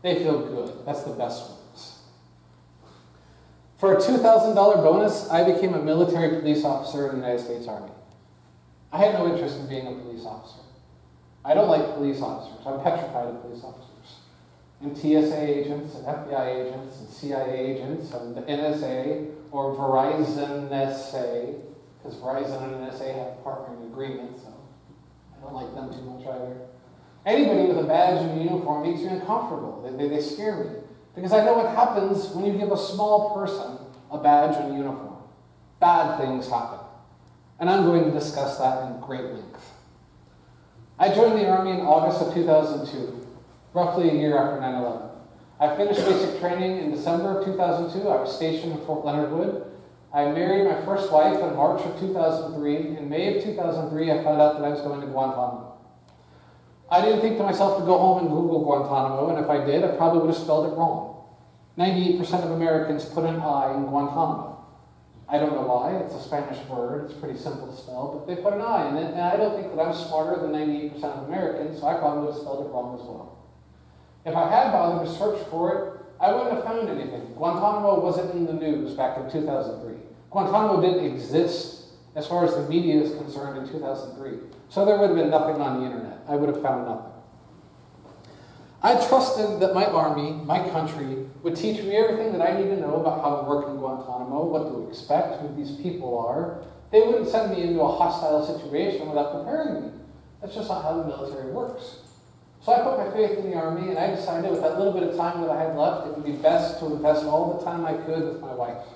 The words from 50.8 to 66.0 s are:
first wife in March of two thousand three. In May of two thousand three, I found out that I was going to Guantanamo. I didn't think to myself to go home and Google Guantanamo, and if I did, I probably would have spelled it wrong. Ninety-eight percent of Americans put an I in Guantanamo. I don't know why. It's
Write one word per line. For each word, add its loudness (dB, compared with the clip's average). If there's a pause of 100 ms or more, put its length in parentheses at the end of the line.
first -2
wife 6
in -2
March 2
of -6
two -2
thousand 0
three. -2
In -6
May 0
of -2
two -4
thousand -2
three, 0
I 2
found 2
out 8
that -4
I 0
was -2
going -6
to -8
Guantanamo. -2 (1160)
I 6
didn't 4
think 2
to 0
myself 2
to -2
go 6
home 6
and 0
Google 2
Guantanamo, 0
and 0
if -2
I 2
did, 2
I 2
probably 4
would 2
have -2
spelled 2
it -6
wrong. -2 (600)
Ninety-eight 2
percent -2
of -2
Americans 2
put -2
an 0
I 0
in -2
Guantanamo. -2 (720)
I 0
don't 2
know -2
why. 2
It's -4